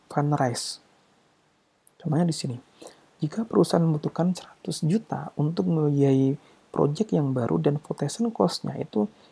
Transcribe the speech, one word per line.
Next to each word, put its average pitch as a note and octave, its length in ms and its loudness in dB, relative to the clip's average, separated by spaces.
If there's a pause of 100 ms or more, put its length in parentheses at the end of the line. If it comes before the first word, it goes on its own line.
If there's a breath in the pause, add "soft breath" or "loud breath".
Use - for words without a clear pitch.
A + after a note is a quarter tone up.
(120)
fundraise. C#3+ 720 -2 (1120)
Contohnya D#3 320 0
di D#3+ 80 0
sini, B2 240 -6 (640 loud breath)
jika A3 240 -4
perusahaan E3+ 400 4
membutuhkan E3 480 0
seratus - 480 -10
juta D#3 560 -2
untuk E3 320 0
membiayai C#3 640 4 (400 soft breath)
project D3+ 400 0
yang C#3+ 160 2
baru B2+ 240 0
dan D#3 240 2
flotation - 560 -4
cost-nya F3 400 0
itu G#3 320 -2 (240 soft breath)